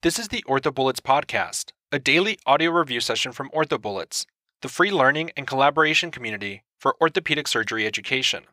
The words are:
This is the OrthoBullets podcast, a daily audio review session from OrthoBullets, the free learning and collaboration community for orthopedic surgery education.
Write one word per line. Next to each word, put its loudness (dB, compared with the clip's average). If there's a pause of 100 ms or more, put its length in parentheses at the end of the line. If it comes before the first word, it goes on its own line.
This 2
is -8
the -8
OrthoBullets 0
podcast, -2 (200)
a -2
daily 2
audio 4
review 0
session -2
from -10
OrthoBullets, -4 (340)
the -10
free 2
learning 2
and -10
collaboration 2
community -10 (140)
for 0
orthopedic 0
surgery 0
education. -2